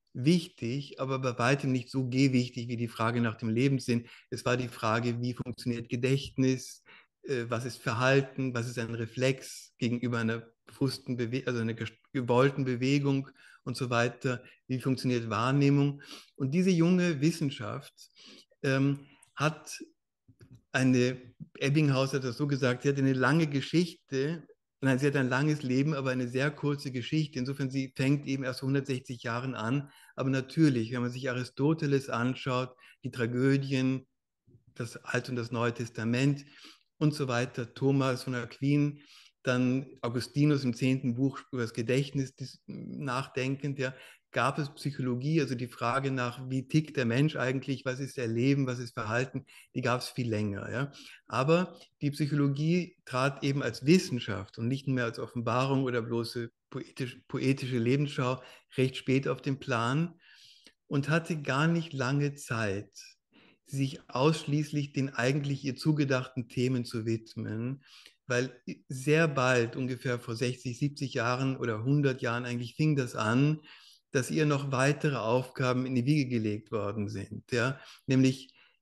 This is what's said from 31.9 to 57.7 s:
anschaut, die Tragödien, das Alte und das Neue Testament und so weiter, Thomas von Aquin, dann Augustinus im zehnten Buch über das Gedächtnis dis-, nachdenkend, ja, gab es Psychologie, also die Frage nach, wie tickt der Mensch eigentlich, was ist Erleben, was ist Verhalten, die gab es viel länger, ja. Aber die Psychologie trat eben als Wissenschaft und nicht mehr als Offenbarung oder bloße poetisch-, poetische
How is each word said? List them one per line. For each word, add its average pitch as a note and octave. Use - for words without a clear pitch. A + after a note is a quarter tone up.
anschaut, B2+
die B2
Tragödien, C3
das A#2
Alte -
und B2
das A#2
Neue A#2+
Testament B2
und D3+
so D3
weiter, B2
Thomas C3+
von B2+
Aquin, C#3+
dann B2+
Augustinus C3
im A#2+
zehnten C3
Buch C3+
über B2
das A2
Gedächtnis C3
dis-, -
nachdenkend, C3+
ja, B2+
gab C3+
es C#3+
Psychologie, C#3
also B2+
die A#2+
Frage C3
nach, C3
wie C3
tickt D#3
der C3
Mensch C3+
eigentlich, C3
was C3
ist C#3
Erleben, B2+
was B2
ist B2
Verhalten, B2
die C3
gab B2
es -
viel A#2+
länger, G#2
ja. C3+
Aber D#3+
die C#3+
Psychologie D3
trat C3+
eben C#3
als B2
Wissenschaft A#2+
und A#2
nicht C#3
mehr B2+
als A2+
Offenbarung B2
oder A#2+
bloße A#2
poetisch-, B2
poetische C3